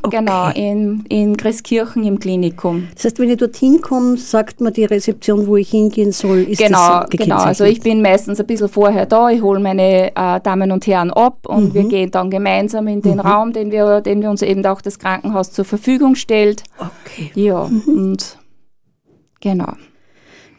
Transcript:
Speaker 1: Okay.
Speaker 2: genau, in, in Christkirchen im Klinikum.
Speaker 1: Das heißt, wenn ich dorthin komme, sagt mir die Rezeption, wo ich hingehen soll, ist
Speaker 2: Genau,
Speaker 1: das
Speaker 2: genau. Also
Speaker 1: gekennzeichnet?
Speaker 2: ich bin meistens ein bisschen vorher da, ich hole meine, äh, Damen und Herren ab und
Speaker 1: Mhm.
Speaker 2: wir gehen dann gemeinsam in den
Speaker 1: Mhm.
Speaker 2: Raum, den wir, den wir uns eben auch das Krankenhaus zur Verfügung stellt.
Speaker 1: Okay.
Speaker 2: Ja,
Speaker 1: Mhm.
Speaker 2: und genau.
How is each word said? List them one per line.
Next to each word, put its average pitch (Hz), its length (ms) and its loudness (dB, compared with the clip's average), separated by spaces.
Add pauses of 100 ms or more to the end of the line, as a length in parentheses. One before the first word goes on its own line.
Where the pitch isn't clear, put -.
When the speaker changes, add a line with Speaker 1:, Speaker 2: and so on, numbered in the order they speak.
Speaker 1:
Okay. 226 140 -2
Speaker 2:
genau, 190 360 0
in, 208 540 -4
in 208 300 0
Christkirchen 226 680 -4
im 202 160 0
Klinikum. 175 720 -4
Speaker 1:
Das - 120 -8
heißt, 233 140 -2
wenn 240 100 2
ich 240 80 0
dorthin 262 420 2
komme, 247 380 -2
sagt 220 420 -2
mir 226 140 -2
die 220 100 0
Rezeption, 208 640 0
wo 208 80 2
ich 202 140 0
hingehen 214 420 0
soll, 190 280 0
ist 185 200 -2
Speaker 2:
Genau, 180 440 4
Speaker 1:
das - 60 -10
Speaker 2:
genau. 196 260 0
Also 190 280 2
Speaker 1:
gekennzeichnet? 208 140 4
Speaker 2:
ich 226 60 -12
bin 220 180 2
meistens 202 400 2
ein 214 60 -4
bisschen 208 200 -2
vorher 202 380 2
da, 233 240 4
ich 233 120 2
hole 196 200 0
meine, 190 520 2
äh, 180 280 -2
Damen 190 320 0
und 190 140 -2
Herren 180 220 0
ab - 380 0
und 202 220 2
Speaker 1:
Mhm. 139 40 -8
Speaker 2:
wir 202 120 2
gehen 190 260 0
dann 185 180 -2
gemeinsam 202 580 -2
in 202 140 -2
den 196 120 4
Speaker 1:
Mhm. 196 80 -2
Speaker 2:
Raum, 214 320 0
den 214 180 -4
wir, 208 300 2
den 208 200 -2
wir 208 80 -2
uns 202 120 -2
eben 196 240 0
auch 190 160 -2
das - 180 -8
Krankenhaus 190 540 -4
zur 202 100 -4
Verfügung 254 520 0
stellt. 208 480 0 (140)
Speaker 1:
Okay. - 560 -14
Speaker 2:
Ja, 196 360 0
Speaker 1:
Mhm. 220 160 0
Speaker 2:
und 190 520 -2 (1000)
genau. 190 320 -4 (880)